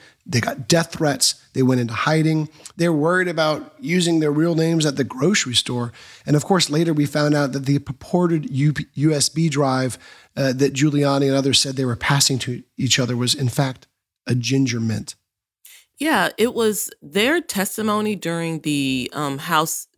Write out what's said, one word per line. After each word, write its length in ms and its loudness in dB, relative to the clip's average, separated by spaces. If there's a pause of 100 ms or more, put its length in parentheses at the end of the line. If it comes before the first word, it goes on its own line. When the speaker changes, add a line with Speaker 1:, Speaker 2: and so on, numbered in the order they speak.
(260)
Speaker 1:
They 140 0
got 260 -4
death 240 2
threats. 500 -2 (120)
They 100 0
went 180 4
into 140 -4
hiding. 540 0 (280)
They're 160 2
worried 360 2
about 500 -2
using 400 2
their 140 2
real 240 2
names 280 2
at 120 0
the 80 0
grocery 500 0
store. 380 -4 (340)
And 80 2
of 100 2
course, 260 2
later 220 2
we 140 0
found 300 2
out 160 0
that 140 -6
the 120 2
purported 720 -2
U-, 240 2 (200)
U 180 2
S 160 0
B 200 0
drive, 480 0 (400)
uh, 180 0
that 180 2
Giuliani 560 2
and 80 2
others 240 2
said 160 -4
they 80 -2
were 100 -2
passing 460 0
to 240 -8 (120)
each 220 0
other 180 -2
was, 200 0
in 120 -2
fact, 380 -4 (400)
a 80 -2
ginger 460 0
mint. 340 -6 (840)
Speaker 2:
Yeah, 400 0
it 160 2
was 360 0 (120)
their 400 0
testimony 720 -2
during 440 -4
the, 520 -2
um, 260 -4
House, 480 -2 (120)